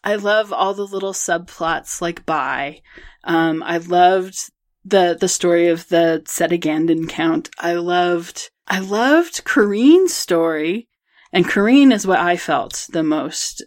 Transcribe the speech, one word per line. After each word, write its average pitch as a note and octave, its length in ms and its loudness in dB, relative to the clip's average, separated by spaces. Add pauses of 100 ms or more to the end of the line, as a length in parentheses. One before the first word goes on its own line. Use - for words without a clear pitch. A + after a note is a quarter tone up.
I G#3 100 -2
love G#3 380 -2
all F#3+ 220 -2
the G3+ 120 -8
little G3 260 -6
subplots E3+ 880 -6
like E3+ 240 -8
Bai. C#3 580 -6 (420)
Um, E3 400 -2
I E3+ 140 -4
loved F3+ 580 2 (480)
the, F3+ 360 2
the F#3+ 80 0
story F3 400 2
of E3+ 200 -2
the E3 360 2
Setagandan E3 880 -2
Count. D#3+ 480 -2
I E3+ 160 -4
loved, F3 760 -2 (160)
I F#3 140 -4
loved B3 640 0
Kareen's C4 680 4
story, E3 760 -2 (420)
and F3 160 2
Kareen B3+ 460 6
is G3+ 140 0
what F#3 140 2
I F3 180 0
felt - 520 -4
the D#3+ 120 -2
most, D3+ 640 -4